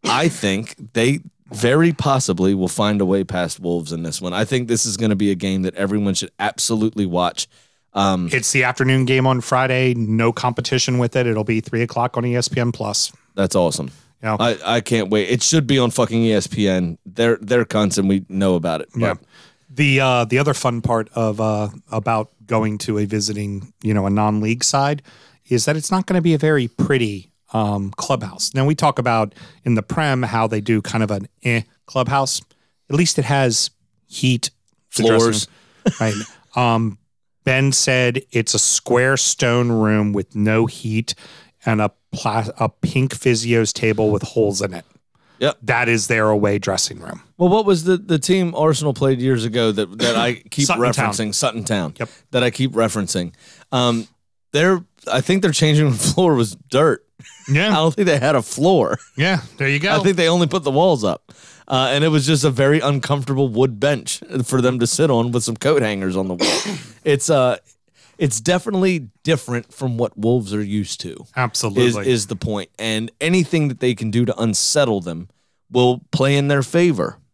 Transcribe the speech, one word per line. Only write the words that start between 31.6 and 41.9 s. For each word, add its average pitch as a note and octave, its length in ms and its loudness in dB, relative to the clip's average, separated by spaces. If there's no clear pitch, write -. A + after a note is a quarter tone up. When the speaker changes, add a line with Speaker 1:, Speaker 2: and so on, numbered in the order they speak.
Speaker 2:
clubhouse. C3 560 -2
At C#3 60 0
least E3 220 2
it C#3 60 0
has C3 460 0
heat. - 440 -2
It's - 100 -6
a - 40 2
dressing A2+ 160 6
Speaker 1:
Floors. A2 280 2
Speaker 2:
room, - 160 2
right. A2 140 0
Um, A2+ 240 -2
Ben C3+ 260 2
said B2+ 520 2
it's A2+ 220 0
a - 40 0
square C3 580 2
stone A#2+ 540 0
room G#2+ 420 2
with G2 220 -4
no A2 320 2
heat A2+ 480 -4
and A2 160 0
a G#2 120 0